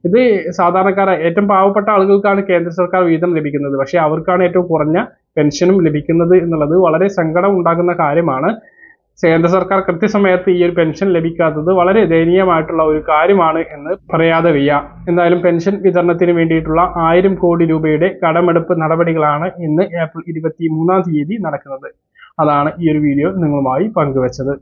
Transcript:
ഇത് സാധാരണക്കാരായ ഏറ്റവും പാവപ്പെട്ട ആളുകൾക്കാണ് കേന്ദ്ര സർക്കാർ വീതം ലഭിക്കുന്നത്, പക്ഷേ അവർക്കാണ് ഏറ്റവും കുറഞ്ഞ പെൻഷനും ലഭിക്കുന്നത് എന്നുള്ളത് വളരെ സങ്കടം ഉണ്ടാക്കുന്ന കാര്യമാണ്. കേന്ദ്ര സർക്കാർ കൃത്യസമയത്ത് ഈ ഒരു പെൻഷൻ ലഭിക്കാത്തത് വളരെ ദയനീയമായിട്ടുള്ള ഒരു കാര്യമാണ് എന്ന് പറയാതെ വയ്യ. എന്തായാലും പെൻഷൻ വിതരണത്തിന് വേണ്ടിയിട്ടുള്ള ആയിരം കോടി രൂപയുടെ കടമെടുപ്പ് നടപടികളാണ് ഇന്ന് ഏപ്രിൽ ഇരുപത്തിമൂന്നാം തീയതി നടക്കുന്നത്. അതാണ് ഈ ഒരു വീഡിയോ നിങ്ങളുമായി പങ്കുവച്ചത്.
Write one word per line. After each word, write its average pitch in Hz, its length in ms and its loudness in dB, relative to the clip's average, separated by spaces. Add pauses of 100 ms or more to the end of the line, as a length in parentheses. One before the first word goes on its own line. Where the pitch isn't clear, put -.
ഇത് 220 120 4 (360)
സാധാരണക്കാരായ 190 680 2
ഏറ്റവും 170 260 0
പാവപ്പെട്ട 196 420 2
ആളുകൾക്കാണ് 196 540 2
കേന്ദ്ര 170 300 0
സർക്കാർ 180 320 0
വീതം 165 280 0
ലഭിക്കുന്നത്, 143 420 -4
പക്ഷേ 135 260 -2
അവർക്കാണ് 165 420 0
ഏറ്റവും 175 240 0
കുറഞ്ഞ 156 260 0 (380)
പെൻഷനും 156 400 2 (100)
ലഭിക്കുന്നത് 165 480 0 (100)
എന്നുള്ളത് 160 300 -2 (120)
വളരെ 165 200 2 (120)
സങ്കടം 175 400 0
ഉണ്ടാക്കുന്ന 175 340 0 (120)
കാര്യമാണ്. 147 460 0 (720)
കേന്ദ്ര 165 320 2
സർക്കാർ 190 320 0
കൃത്യസമയത്ത് 190 680 0
ഈ 175 100 -2
ഒരു 170 120 -2
പെൻഷൻ 160 380 -2
ലഭിക്കാത്തത് 165 640 -2
വളരെ 190 220 2 (120)
ദയനീയമായിട്ടുള്ള 165 760 2
ഒരു 156 100 0 (100)
കാര്യമാണ് 165 500 2 (140)
എന്ന് 147 180 -10 (200)
പറയാതെ 165 440 2
വയ്യ. 143 240 0 (300)
എന്തായാലും 175 360 2
പെൻഷൻ 170 280 0 (120)
വിതരണത്തിന് 175 520 2
വേണ്ടിയിട്ടുള്ള 160 440 0 (240)
ആയിരം 180 360 2
കോടി 170 300 2
രൂപയുടെ 156 380 0 (120)
കടമെടുപ്പ് 170 600 0
നടപടികളാണ് 160 680 0 (200)
ഇന്ന് 165 180 0 (160)
ഏപ്രിൽ 160 300 -10
ഇരുപത്തിമൂന്നാം 160 760 -2
തീയതി 160 380 -4
നടക്കുന്നത്. 139 420 -10 (560)
അതാണ് 147 280 0 (100)
ഈ 160 120 2
ഒരു 151 120 0
വീഡിയോ 143 240 0 (120)
നിങ്ങളുമായി 143 460 0 (100)
പങ്കുവച്ചത്. 135 640 -2